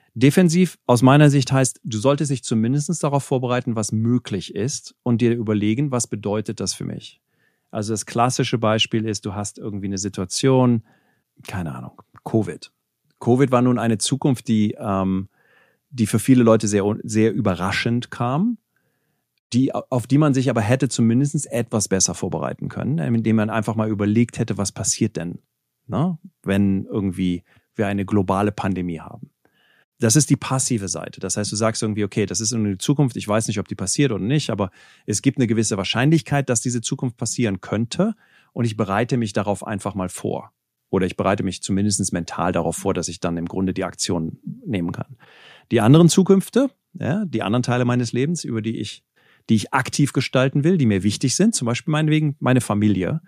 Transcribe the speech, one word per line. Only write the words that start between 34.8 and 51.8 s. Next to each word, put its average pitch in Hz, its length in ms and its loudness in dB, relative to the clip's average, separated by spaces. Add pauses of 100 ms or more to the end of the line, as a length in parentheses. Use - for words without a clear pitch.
es 104 160 -4
gibt 139 160 0
eine 127 80 2
gewisse 110 300 0
Wahrscheinlichkeit, 139 720 0
dass 123 120 0
diese 123 220 -4
Zukunft 131 340 -6
passieren 110 440 -2
könnte 143 540 -2 (380)
und - 120 -2
ich 110 120 -2
bereite 110 400 0
mich 113 160 -2
darauf 101 340 -4
einfach 101 280 -6
mal 92 140 -4
vor. - 440 -8 (380)
Oder 92 160 0
ich 90 100 -6
bereite 104 260 0
mich 95 200 -6
zumindest 101 500 -2
mental 87 400 -4
darauf 85 240 -2
vor, 98 180 -2
dass 87 140 -4
ich 85 100 -12
dann 85 180 -4
im 85 100 -4
Grunde 92 280 -2
die 92 100 -4
Aktion - 540 -4 (260)
nehmen 95 280 -4
kann. - 240 -12 (540)
Die 113 100 2
anderen 151 280 8
Zukünfte, 196 600 4 (240)
ja, 165 300 -4
die 117 180 -4
anderen 110 200 0
Teile 123 220 0
meines 123 280 0
Lebens, 147 320 -2
über 113 180 -4
die 113 160 -4
ich, - 260 -10 (460)
die 113 60 6
ich - 180 -2
aktiv 135 380 0
gestalten 135 520 0
will, 175 140 2
die 139 80 2
mir 101 160 2
wichtig 107 320 0
sind, 220 200 2
zum - 120 -4
Beispiel 120 260 -4